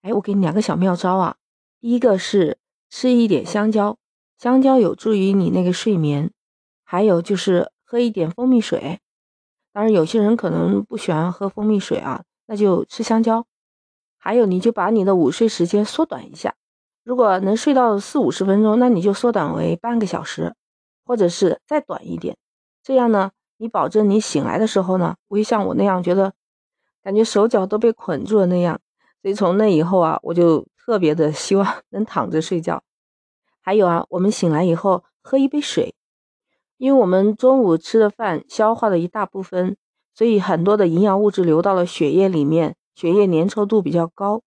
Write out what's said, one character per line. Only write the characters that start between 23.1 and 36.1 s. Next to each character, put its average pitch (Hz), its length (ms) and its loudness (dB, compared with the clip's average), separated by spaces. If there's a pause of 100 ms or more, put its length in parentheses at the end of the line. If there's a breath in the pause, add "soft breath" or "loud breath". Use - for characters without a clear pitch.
呢， 196 220 0 (240)
你 220 100 -12
保 190 220 -2
证 214 200 2
你 202 120 4
醒 208 240 -4
来 - 140 -4
的 220 80 0
时 208 140 0
候 185 180 -2
呢， 175 180 -2 (100)
不 - 80 -12
会 214 80 0
像 214 240 -2
我 190 80 -4
那 196 100 0
样 185 180 0
觉 175 120 0
得 190 180 0 (680)
感 196 120 -8
觉 214 100 4
手 220 240 0
脚 202 180 0
都 190 120 -4
被 233 140 2
捆 - 320 -8
住 214 140 0
了 190 80 2
那 180 140 0
样。 175 200 -2 (400)
所 196 100 -6
以 196 40 -2
从 190 220 0
那 214 120 2
以 160 140 2
后 180 180 2
啊， 156 220 0
我 170 120 -8
就 170 320 2 (100)
特 226 220 -4
别 160 160 2
的 156 180 0
希 - 240 -4
望 196 100 2 (120)
<laughs> - 120 -20
能 208 140 -4
躺 175 260 -6
着 160 100 -2
睡 165 200 -4
觉。 165 220 -6 (800)
还 190 140 -4
有 208 120 4
啊， 170 220 0
我 - 100 -6
们 190 120 2
醒 185 200 -2
来 156 140 0
以 170 100 2
后 180 300 -2 (160)
喝 - 180 -2
一 277 80 2
杯 294 140 -2
水， - 340 -4 (840)